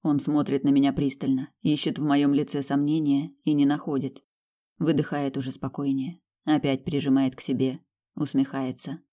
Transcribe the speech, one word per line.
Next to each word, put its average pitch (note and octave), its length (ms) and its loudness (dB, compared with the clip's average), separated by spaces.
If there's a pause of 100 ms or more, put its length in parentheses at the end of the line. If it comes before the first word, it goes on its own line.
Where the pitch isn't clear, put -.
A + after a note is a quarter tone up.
Он D3 140 2
смотрит C#3+ 440 0
на C#3+ 60 2
меня C#3 240 4
пристально, C3+ 560 -2 (120)
ищет - 360 0
в C3+ 60 -2
моём C#3+ 280 4
лице C#3+ 300 0
сомнения C#3+ 720 0 (100)
и D3+ 100 2
не D3 120 4
находит. C#3+ 580 -2 (540)
Выдыхает D3 580 0
уже C3 160 -4
спокойнее, C3+ 680 -4 (240)
опять C#3+ 420 0
прижимает C3+ 500 2
к - 60 -16
себе, C3 380 -2 (340)
усмехается. C3+ 840 -4 (140)